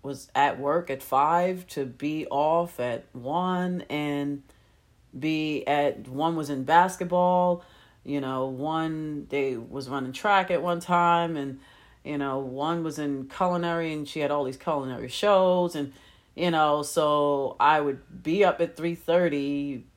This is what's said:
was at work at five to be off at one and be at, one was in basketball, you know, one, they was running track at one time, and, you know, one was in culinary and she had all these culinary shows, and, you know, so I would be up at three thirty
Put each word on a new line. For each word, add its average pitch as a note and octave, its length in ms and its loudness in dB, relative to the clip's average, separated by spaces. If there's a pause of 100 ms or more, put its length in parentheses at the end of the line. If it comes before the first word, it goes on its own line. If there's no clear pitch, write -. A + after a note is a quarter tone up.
was C#3 320 -10
at C#3 240 4
work D3+ 320 0
at C3+ 100 -4
five F3 680 2
to C#3 180 -4
be D3 400 -6
off D#3+ 540 0
at B2 320 -4
one F3+ 760 -2
and C#3+ 540 -4 (760)
be D#3 480 -2
at, C#3 440 0
one D3+ 260 -2
was D3+ 160 -4
in C3 140 -4
basketball, F3+ 1000 4 (400)
you C#3+ 180 -4
know, C3 260 -4
one, D#3 840 -4
they C3+ 280 0
was B2+ 320 -10
running C3+ 240 -6
track F#3+ 380 2
at E3+ 100 2
one F3 200 -2
time, E3+ 560 2
and, C3+ 240 -6 (420)
you D3 160 -6
know, C#3 220 -2
one C#3+ 420 -2
was D3+ 160 -4
in C#3 300 -4
culinary E3+ 640 -2
and D3+ 160 -6
she - 100 -8
had C#3+ 140 0
all D3 100 0
these C3 140 -4
culinary C3 520 -4
shows, F3+ 680 4
and, C#3 160 -6 (420)
you F3 160 0
know, D3+ 320 4
so D3 800 2
I D3+ 200 6
would C#3 200 -2 (240)
be D#3+ 200 4
up F3 160 2
at E3+ 160 -2
three E3+ 200 -4
thirty C#3+ 880 0 (120)